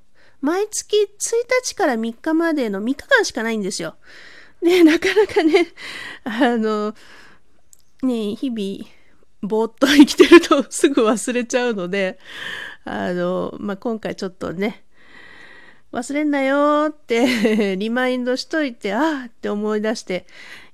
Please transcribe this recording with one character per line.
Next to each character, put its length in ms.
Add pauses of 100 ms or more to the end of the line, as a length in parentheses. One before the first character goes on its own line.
(400)
毎 300
月 260
一 380 (280)
日 120
か 140
ら 100
三 160
日 200
ま 200
で 160
の 100
三 160
日 100
間 200
し 80
か 100
な 80
い 60
ん 40
で 80
す 140
よ。 140 (640)
で、 240
な 120
か 160
な 140
か 160
ね、 240 (560)
あ 320
の、 400 (1080)
ね、 300
日 160
々、 380 (520)
ぼ 240
ー 20
っ 100
と 100
生 180
き 100
て 100
る 160
と 300
す 180
ぐ 160
忘 280
れ 120
ち 100
ゃ 140
う 40
の 140
で、 320 (640)
あ 280
の、 480
ま 140
あ、 40
今 220
回 160
ち 80
ょ 40
っ 40
と 220
ね、 300 (1080)
忘 220
れ 100
ん 80
な 120
よ 120 (320)
ー 20
っ 40
て、 800
<laughs> 20
リ 120
マ 200
イ 80
ン 80
ド 100
し 100
と 180
い 100
て、 200
あ 60
ー 280
っ 20
て 200
思 260
い 60
出 140
し 80
て 220 (480)